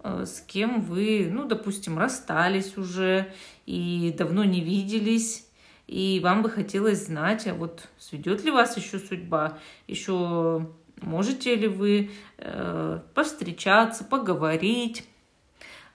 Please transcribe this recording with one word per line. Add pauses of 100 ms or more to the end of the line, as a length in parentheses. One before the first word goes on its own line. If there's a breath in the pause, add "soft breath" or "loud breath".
э,
с
кем
вы,
ну,
допустим,
расстались
уже (340 loud breath)
и
давно
не
виделись, (400 soft breath)
и
вам
бы
хотелось
знать,
а
вот (100)
сведет
ли
вас
еще
судьба, (300 loud breath)
еще (300)
можете
ли
вы, (260 loud breath)
э, (140)
повстречаться,
поговорить, (880 loud breath)